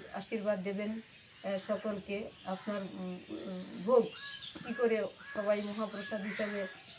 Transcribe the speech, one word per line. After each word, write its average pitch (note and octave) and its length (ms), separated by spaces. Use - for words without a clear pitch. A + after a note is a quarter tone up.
আশীর্বাদ G3 500
দেবেন, G#3 380
এ, G3 240
সকলকে, G#3 640
আপনার, G3 360
উম, F#3 380
উম, F#3 540
ভোগ A#3 220
কী A#3 60
করে A3 300
সবাই G#3 280
মহাপ্রসাদ G#3 640
হিসাবে G#2 420